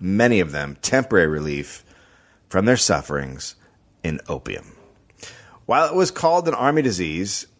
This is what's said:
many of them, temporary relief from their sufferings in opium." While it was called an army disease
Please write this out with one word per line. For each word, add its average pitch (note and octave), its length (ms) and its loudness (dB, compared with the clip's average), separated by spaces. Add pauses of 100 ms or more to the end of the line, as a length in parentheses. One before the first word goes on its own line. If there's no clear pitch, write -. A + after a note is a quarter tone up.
many G#2 400 2
of D#2+ 100 -2
them, C#2+ 320 -8
temporary G#2+ 460 2
relief D2+ 560 -6 (640)
from F#2+ 160 2
their B2 120 6
sufferings C#2+ 800 -4 (480)
in D#2 160 -4 (100)
opium." G1+ 440 -10 (920)
While D#3 220 4
it D#3 80 -4
was F#3 160 4
called E3 380 2
an D3 60 0
army C#3+ 280 2
disease F2+ 640 -4 (140)